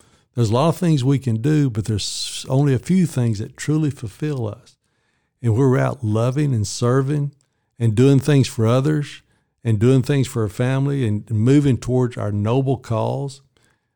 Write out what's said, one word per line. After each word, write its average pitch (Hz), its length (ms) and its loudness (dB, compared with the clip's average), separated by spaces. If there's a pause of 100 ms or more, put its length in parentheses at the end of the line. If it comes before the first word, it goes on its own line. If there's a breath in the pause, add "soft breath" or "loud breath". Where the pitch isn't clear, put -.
(340 soft breath)
There's 113 160 0
a - 20 2
lot 139 160 2
of - 80 0
things 160 260 0
we 135 160 2
can 110 220 -2
do, 147 300 0
but 107 160 -6
there's - 640 -6
only 139 240 2
a 117 40 0
few 180 280 2
things 117 320 -2
that - 180 -10
truly 151 340 -2
fulfill 127 560 -8
us. - 300 -14 (640)
And 113 160 0
we're 131 220 4
out 127 260 -2
loving 123 480 0
and 107 140 -2
serving 139 680 -2 (460)
and 117 160 0
doing 135 260 6
things 139 260 2
for 110 200 -2
others 139 560 0 (420)
and 110 140 0
doing 123 240 4
things 139 240 0
for 113 160 -4
our 101 80 -2
family 135 560 -2
and 104 240 -4
moving 127 480 4
towards 123 400 -2
our 104 120 -4
noble 120 460 0
cause. 123 640 -6 (560)